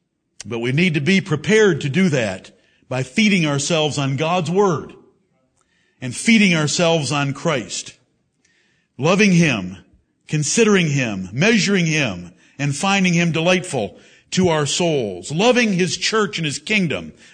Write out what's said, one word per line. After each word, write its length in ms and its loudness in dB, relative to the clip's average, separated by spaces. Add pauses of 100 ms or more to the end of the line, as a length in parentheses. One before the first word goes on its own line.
(440)
But 140 -8
we 140 -2
need 220 2
to 60 -2
be 220 2
prepared 580 2
to 80 -6
do 220 0
that 400 -4 (400)
by 120 -4
feeding 440 2
ourselves 500 0
on 220 -2
God's 320 -2
Word 420 0 (1080)
and 160 -10
feeding 400 4
ourselves 560 0
on 220 -2
Christ, 680 -6 (1000)
loving 340 2
Him, 460 2 (480)
considering 600 2
Him, 440 -4
measuring 540 2
Him, 480 -2 (240)
and 180 -2
finding 380 2
Him 180 2
delightful 640 -2 (340)
to 180 2
our 160 0
souls, 680 -2
loving 400 2
His 240 0
church 400 -2
and 80 -4
His 140 -4
kingdom, 560 -4 (200)